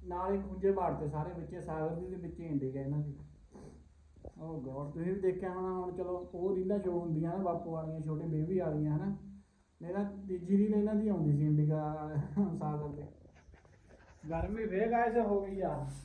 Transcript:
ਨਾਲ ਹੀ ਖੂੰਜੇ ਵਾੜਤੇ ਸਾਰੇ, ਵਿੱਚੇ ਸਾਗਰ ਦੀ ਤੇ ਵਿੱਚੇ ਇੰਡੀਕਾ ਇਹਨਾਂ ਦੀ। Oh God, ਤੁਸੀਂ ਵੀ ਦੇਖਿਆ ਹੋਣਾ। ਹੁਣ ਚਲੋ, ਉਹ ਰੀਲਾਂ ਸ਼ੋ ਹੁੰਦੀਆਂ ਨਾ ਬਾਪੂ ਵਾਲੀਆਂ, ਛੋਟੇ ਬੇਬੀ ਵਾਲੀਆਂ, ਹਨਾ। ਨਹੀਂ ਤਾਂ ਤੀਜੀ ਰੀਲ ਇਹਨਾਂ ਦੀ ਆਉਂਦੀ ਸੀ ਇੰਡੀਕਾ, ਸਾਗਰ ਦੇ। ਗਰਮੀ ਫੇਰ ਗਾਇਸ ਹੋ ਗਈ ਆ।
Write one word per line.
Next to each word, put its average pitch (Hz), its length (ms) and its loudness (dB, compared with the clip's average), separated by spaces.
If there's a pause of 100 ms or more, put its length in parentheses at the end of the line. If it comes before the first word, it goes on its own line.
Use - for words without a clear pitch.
ਨਾਲ 185 300 -2
ਹੀ 196 80 0
ਖੂੰਜੇ 190 280 0
ਵਾੜਤੇ 156 380 2
ਸਾਰੇ, 156 240 -2
ਵਿੱਚੇ 170 280 -8
ਸਾਗਰ 156 340 -2
ਦੀ 180 120 -6
ਤੇ 185 80 -8
ਵਿੱਚੇ 170 320 -8
ਇੰਡੀਕਾ 135 340 -2
ਇਹਨਾਂ 139 180 -2
ਦੀ। 147 180 -2 (1300)
Oh 160 120 -8
God, 139 380 -6
ਤੁਸੀਂ 175 220 -2
ਵੀ 196 60 -4
ਦੇਖਿਆ 185 300 0
ਹੋਣਾ। 185 180 -4
ਹੁਣ 185 280 -2
ਚਲੋ, 180 380 -4
ਉਹ 185 220 0
ਰੀਲਾਂ 185 220 2
ਸ਼ੋ 175 220 0
ਹੁੰਦੀਆਂ 165 380 0
ਨਾ 190 60 0
ਬਾਪੂ 170 280 -2
ਵਾਲੀਆਂ, 160 280 -4
ਛੋਟੇ 151 260 -2
ਬੇਬੀ 165 340 0
ਵਾਲੀਆਂ, 151 360 2
ਹਨਾ। 196 200 0 (680)
ਨਹੀਂ 175 120 -4
ਤਾਂ 202 100 0 (240)
ਤੀਜੀ 180 280 2
ਰੀਲ 214 180 6
ਇਹਨਾਂ 208 200 4
ਦੀ 214 140 4
ਆਉਂਦੀ 156 280 4
ਸੀ 147 100 4
ਇੰਡੀਕਾ, 151 640 2 (480)
ਸਾਗਰ 147 300 -2
ਦੇ। 143 180 -8 (1200)
ਗਰਮੀ 196 360 -2
ਫੇਰ 202 240 2
ਗਾਇਸ 233 260 4
ਹੋ 202 240 4
ਗਈ 196 200 -4
ਆ। 139 300 -2 (140)